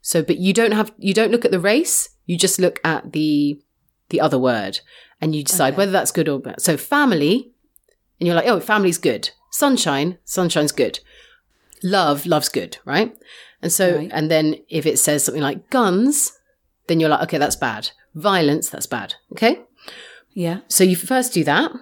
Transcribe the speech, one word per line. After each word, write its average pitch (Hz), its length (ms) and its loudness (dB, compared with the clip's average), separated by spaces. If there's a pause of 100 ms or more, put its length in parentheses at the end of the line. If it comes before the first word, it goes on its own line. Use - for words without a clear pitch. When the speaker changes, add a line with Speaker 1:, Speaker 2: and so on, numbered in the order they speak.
Speaker 1:
So, 165 220 0
but 165 140 -2
you 185 140 0
don't 226 200 2
have, 214 260 -2
you 190 160 -2
don't 214 180 2
look 240 140 0
at - 60 4
the 185 80 0
race, 220 500 0 (160)
you 170 140 -4
just 190 180 2
look 180 260 0
at 156 280 -4
the, 147 500 0 (480)
the - 120 0
other 147 180 2
word, 110 400 -2 (400)
and 156 160 -2
you 147 80 -4
decide 139 300 0
Speaker 2:
Okay. 147 40 -2
Speaker 1:
whether 196 140 0
that's 185 200 0
good 156 180 0
or 139 100 -2
bad. - 220 -12
So 156 160 2
family, 220 760 0 (680)
and 170 60 -2
you're 175 100 2
like, 165 120 2
"Oh, 208 120 2
family's 202 380 2
good." - 320 -2 (220)
Sunshine, 175 720 0
sunshine's 160 480 0
good. - 280 -2 (840)
Love, 175 420 0
love's 151 240 0
good, - 360 -6
right? 190 300 -2 (480)
And 170 80 -2
so, 180 260 2
Speaker 2:
Right. 160 140 -4
Speaker 1:
and 156 200 -2
then 156 240 2 (140)
if 160 180 -4
it - 100 2
says 151 260 0
something 147 200 -2
like - 260 -6
guns, 240 640 0 (540)
then 165 120 2
you're 160 100 2
like, 147 140 2
"Okay, 156 140 -4
that's 143 180 0
bad." 113 340 -6 (260)
Violence, 165 540 0
that's - 180 -10
bad, 110 280 -8 (180)
okay? 254 280 0 (720)
Speaker 2:
Yeah. 175 340 -4
Speaker 1:
So - 160 4
you 180 120 6
first 247 380 -2
do 165 100 2
that, 156 280 2 (100)